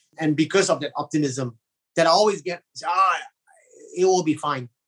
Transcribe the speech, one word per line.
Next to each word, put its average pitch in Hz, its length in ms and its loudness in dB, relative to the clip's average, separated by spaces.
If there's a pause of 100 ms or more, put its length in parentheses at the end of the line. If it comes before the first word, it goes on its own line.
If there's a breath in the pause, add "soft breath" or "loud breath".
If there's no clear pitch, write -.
(180 soft breath)
And 156 180 0
because 160 340 2
of 131 100 0
that 143 160 -8
optimism 139 640 -4 (380)
that 165 100 4
I 165 40 4
always 196 320 2
get, 175 200 -10 (220)
"Ah, 185 320 0 (800)
it 180 80 0
will 185 180 4
be 151 120 0
fine. 135 340 -6 (200)